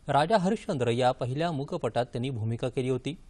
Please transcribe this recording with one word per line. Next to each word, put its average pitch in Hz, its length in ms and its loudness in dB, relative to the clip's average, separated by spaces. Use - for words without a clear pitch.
राजा 160 280 4
हरिश्चंद्र 175 540 0
या 127 220 4
पहिल्या 143 400 -2
मूकपटात 139 540 -2
त्यांनी 127 240 -4
भूमिका 117 380 -2
केली 127 200 -2
होती. 131 280 -2